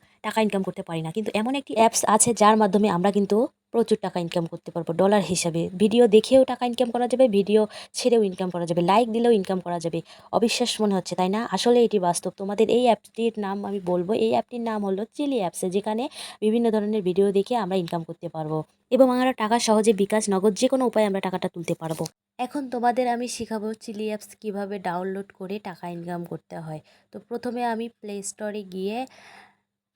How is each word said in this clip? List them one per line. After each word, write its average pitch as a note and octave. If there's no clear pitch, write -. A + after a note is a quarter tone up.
টাকা A3
ইনকাম G3
করতে F#3
পারি E3
না, D#3+
কিন্তু G#3+
এমন A3+
একটি C#4
অ্যাপস A3+
আছে A3
যার G#3+
মাধ্যমে G#3
আমরা F3+
কিন্তু G#3
প্রচুর A3
টাকা F#3
ইনকাম E3+
করতে E3
পারবো E3+
ডলার G3
হিসাবে। E3+
ভিডিও A3
দেখেও A3
টাকা B3
ইনকাম A#3+
করা A#3+
যাবে, B3+
ভিডিও G#3
ছেড়েও A#3
ইনকাম F#3
করা F3
যাবে, E3+
লাইক G#3+
দিলেও A#3
ইনকাম F#3+
করা F3
যাবে। E3
অবিশ্বাস A3+
মনে G#3
হচ্ছে, F3+
তাই F#3
না? G#3
আসলে A#3+
এটি G#3+
বাস্তব। F3
তোমাদের G3+
এই A#3+
অ্যাপটির A3+
নাম G3+
আমি G3
বলবো, F3+
এই A3+
অ্যাপটির A#3+
নাম A3
হলো G3
চিলি C#4+
অ্যাপস, F3+
যেখানে G#3+
বিভিন্ন A3+
ধরনের G#3+
ভিডিও F#3
দেখে G3
আমরা F#3+
ইনকাম E3+
করতে E3
পারবো D#3
এবং B3+
আমরা B3+
টাকা A3+
সহজে A3
বিকাশ, G#3
নগদ G3
যে B3
কোনো C4
উপায়ে A3
আমরা G3
টাকাটা F#3
তুলতে E3+
পারবো। D#3+
এখন B3+
তোমাদের A#3+
আমি A#3+
শিখাবো A3
চিলি G#3+
অ্যাপস G#3+
কিভাবে G3+
ডাউনলোড F#3+
করে G3
টাকা F3+
ইনকাম F3
করতে E3
হয়। D#3+
তো G#3+
প্রথমে A#3
আমি A3+
প্লে G3+
স্টোরে G#3
গিয়ে G3